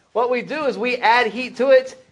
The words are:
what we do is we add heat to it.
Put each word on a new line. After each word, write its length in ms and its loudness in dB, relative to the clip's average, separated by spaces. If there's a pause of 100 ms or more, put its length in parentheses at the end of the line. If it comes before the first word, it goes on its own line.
(120)
what 180 0
we 120 -2
do 220 -6
is 120 -2
we 200 -4
add 320 2
heat 300 -8
to 120 2
it. 260 4 (160)